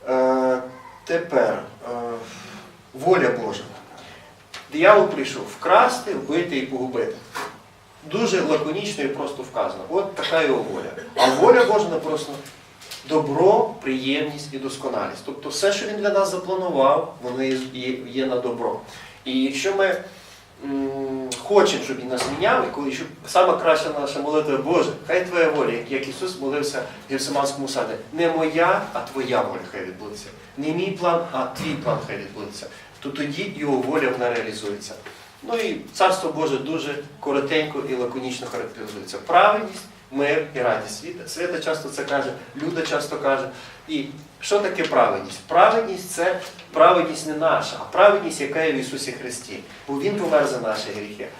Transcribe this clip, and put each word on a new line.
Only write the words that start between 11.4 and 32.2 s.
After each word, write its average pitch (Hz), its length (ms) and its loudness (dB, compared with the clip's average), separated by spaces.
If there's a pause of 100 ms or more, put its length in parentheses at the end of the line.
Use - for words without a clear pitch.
Божа 208 240 4
написано 151 480 -4 (720)
добро, 156 760 4
приємність 135 680 -2
і 135 60 -8
досконалість. 123 680 -6
Тобто - 220 -10
все, 196 240 2
що 208 140 -2
він 208 100 -4
для 202 140 2
нас 190 200 4
запланував, 170 920 2
воно 123 200 -4
є, 131 160 0 (140)
є, 127 340 -4
є 131 200 -2
на 127 100 0
добро. 117 440 -2 (440)
І 131 180 0
якщо 196 320 0
ми, 190 300 2 (600)
м, 135 680 -4 (120)
хочемо, 180 420 4
щоб 127 140 -4
він 123 100 -8
нас 127 140 -2 (140)
міняв, 226 320 2
і - 60 -8
коли, 143 180 -4
щоб 160 140 -6 (220)
сама 180 280 6
краща 156 340 4 (100)
наша 143 200 -4
молитва, 147 360 2
«Боже, 135 340 2 (160)
хай 180 180 2
Твоя 165 260 4
воля», 131 220 2
як, 117 200 -6
як 135 160 -4
Ісус 180 320 -6
молився 139 420 -2 (260)
в 131 40 -4
Гефсиманському 139 560 -2
саді, - 260 -2 (180)
«Не 165 160 2
моя, 160 540 2 (100)
а - 80 -4
Твоя 123 420 -2
воля 92 180 -4 (120)
хай 95 120 -8
відбудеться. 101 420 -12 (300)
Не 143 120 -4
мій 180 320 -2
план, 170 320 2
а 127 140 -2
Твій - 280 -6
план - 320 -2
хай 104 100 -8
відбудеться», 98 500 -12 (340)